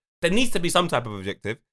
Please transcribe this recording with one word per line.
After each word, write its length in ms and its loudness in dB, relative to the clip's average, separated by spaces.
There 80 0
needs 220 4
to 80 2
be 100 0
some 180 2
type 180 -2
of 80 -8
objective. 440 -8